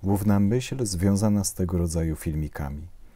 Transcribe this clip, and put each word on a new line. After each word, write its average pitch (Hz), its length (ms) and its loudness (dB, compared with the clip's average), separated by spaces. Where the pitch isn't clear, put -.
główna 101 380 2
myśl 123 460 0
związana 98 580 2
z - 100 -6
tego 90 240 0
rodzaju 82 380 0
filmikami? 73 680 -6